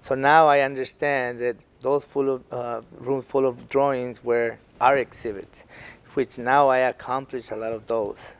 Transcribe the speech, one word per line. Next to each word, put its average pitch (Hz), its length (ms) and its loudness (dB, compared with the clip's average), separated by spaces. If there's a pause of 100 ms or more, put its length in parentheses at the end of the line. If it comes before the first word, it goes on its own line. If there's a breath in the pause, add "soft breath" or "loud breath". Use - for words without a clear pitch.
So - 140 -4
now 147 320 6
I 143 140 6
understand 131 760 -2
that 120 180 -4 (240)
those 139 240 0
full 139 240 -2
of, 131 220 -2
uh, 120 300 -8 (180)
room 127 220 -4
full 135 240 -2
of 123 240 -2
drawings 131 540 -2
were 117 340 0 (220)
our 131 180 4
exhibits, - 680 -8 (480 loud breath)
which - 240 -4
now 135 320 4
I 131 100 4
accomplish 127 720 -4
a 110 40 -8
lot 113 180 -6
of 110 140 -10
those. 107 520 -4